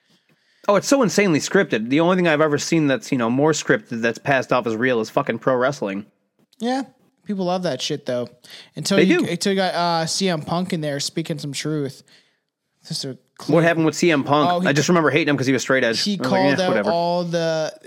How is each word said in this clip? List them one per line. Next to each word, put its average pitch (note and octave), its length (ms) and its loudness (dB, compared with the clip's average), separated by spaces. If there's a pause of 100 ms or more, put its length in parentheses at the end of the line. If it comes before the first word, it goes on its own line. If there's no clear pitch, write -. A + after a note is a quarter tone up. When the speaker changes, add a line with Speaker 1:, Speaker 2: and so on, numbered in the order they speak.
(680)
Speaker 1:
Oh, G3+ 80 4
it's - 100 0
so C#4 160 4
insanely F#3 380 2
scripted. B2+ 480 0
The C#3 100 2
only F3 160 4
thing F3 140 2
I've D3 100 4
ever D3 180 2
seen D#3+ 300 0
that's, C3 240 -2
you C#3 60 2
know, A#2 120 0
more C#3 220 2
scripted A#2+ 500 -2
that's A#2 180 -2
passed C3+ 340 0
off B2 120 0
as A2+ 120 -2
real B2 240 0
is A2 80 -6
fucking B2 300 -2
pro C3 180 0
wrestling. A#2+ 480 -4 (540)
Speaker 2:
Yeah, B3+ 240 -4 (420)
people F#3+ 180 -6
love F3+ 200 -2
that D3 180 -4
shit - 240 -8
though. B2 240 -6 (480)
Until E3+ 180 -2
Speaker 1:
They - 80 6
Speaker 2:
you, D4+ 220 2
Speaker 1:
do. E3 60 -6
Speaker 2:
until F3 200 -2
you F#3+ 60 0
got, F#3 160 0
uh, E3+ 320 0
C F#3+ 240 -2
M D#3 140 -2
Punk F3+ 280 -4
in E3+ 80 -4
there C#3+ 220 -6
speaking D#3+ 380 -6
some D3 120 -10
truth. D3 520 -6 (840)
This - 160 -8
is - 20 -10
a C3 120 -10 (200)
clean - 180 0
Speaker 1:
What E3 80 6
happened E3 220 2
with D3+ 100 0
C F3 160 2
M C#3 120 2
Punk? D3 280 2
Speaker 2:
Oh, F3 100 0
he F#3 60 0
Speaker 1:
I C#3+ 60 2
just D3 160 0
remember E3 200 4
hating C#3+ 200 2
him C#3+ 80 0
'cause C3 100 -4
he C3+ 60 2
was B2 80 0
straight C3 240 0
edge. A2+ 160 0
Speaker 2:
He G#3 120 -2
Speaker 1:
I F#3 60 -4
was - 80 -6
Speaker 2:
called F#3+ 220 2
Speaker 1:
like, F3+ 100 0
"Eh, F#3 40 0
Speaker 2:
out F3+ 60 0
Speaker 1:
whatever." F3+ 220 0
Speaker 2:
all F3 340 -2
the, E3 480 -2 (140)